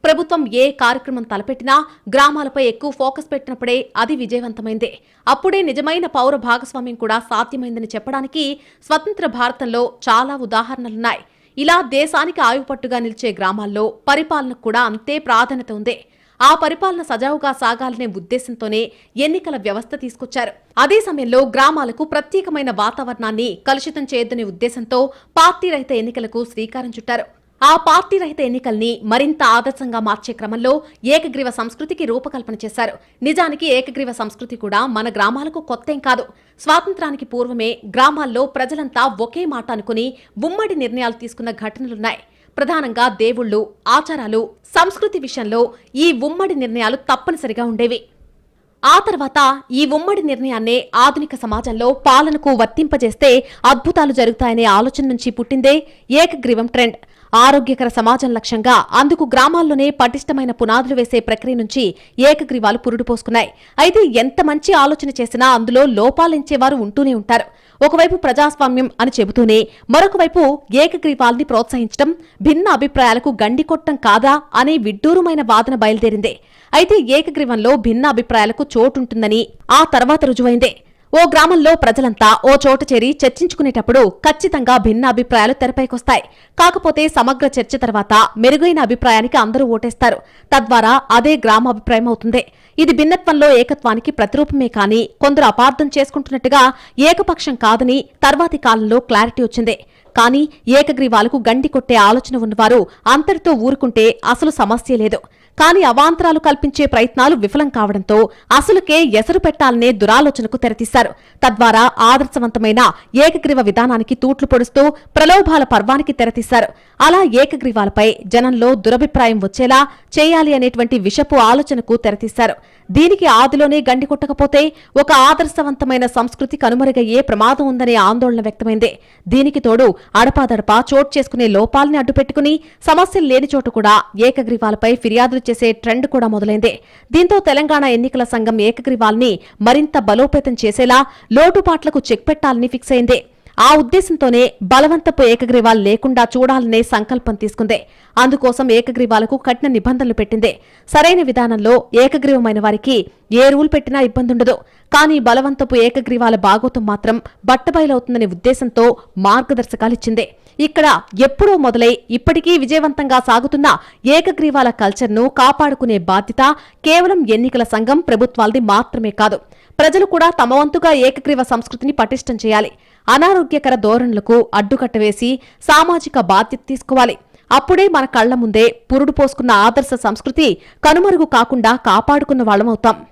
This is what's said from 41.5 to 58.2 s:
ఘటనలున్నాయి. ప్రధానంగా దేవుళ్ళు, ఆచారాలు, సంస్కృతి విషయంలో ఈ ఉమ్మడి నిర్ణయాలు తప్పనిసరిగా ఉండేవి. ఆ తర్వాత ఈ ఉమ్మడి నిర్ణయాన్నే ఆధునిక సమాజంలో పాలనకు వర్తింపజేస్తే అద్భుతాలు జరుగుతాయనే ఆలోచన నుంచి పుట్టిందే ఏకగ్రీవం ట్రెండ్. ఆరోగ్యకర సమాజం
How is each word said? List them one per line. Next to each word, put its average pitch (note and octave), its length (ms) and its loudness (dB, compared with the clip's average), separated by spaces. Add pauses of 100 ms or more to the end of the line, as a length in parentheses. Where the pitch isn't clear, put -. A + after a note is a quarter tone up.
ఘటనలున్నాయి. A3 540 -10 (380)
ప్రధానంగా C4 500 -2 (160)
దేవుళ్ళు, A3 380 -2 (380)
ఆచారాలు, A#3 440 -6 (360)
సంస్కృతి G4 480 -2
విషయంలో A3+ 340 -6 (440)
ఈ F4 40 2 (200)
ఉమ్మడి F4+ 360 -6
నిర్ణయాలు A#3 340 -4 (140)
తప్పనిసరిగా B3+ 580 -6
ఉండేవి. A3+ 300 -4 (960)
ఆ - 20 6 (120)
తర్వాత C#4+ 320 -4 (400)
ఈ - 20 2 (140)
ఉమ్మడి F#4 260 -2 (100)
నిర్ణయాన్నే A#3+ 440 -4 (280)
ఆధునిక C#4+ 300 -2 (100)
సమాజంలో A3+ 440 -4 (200)
పాలనకు D4 420 2 (120)
వర్తింపజేస్తే C4 680 0 (420)
అద్భుతాలు D4 480 0
జరుగుతాయనే A#3 440 0 (120)
ఆలోచన C4 360 -2
నుంచి A#3+ 260 -6
పుట్టిందే C4+ 360 0 (480)
ఏకగ్రీవం B3 520 -2
ట్రెండ్. A#3+ 240 0 (440)
ఆరోగ్యకర C4 460 2 (100)
సమాజం B3 380 0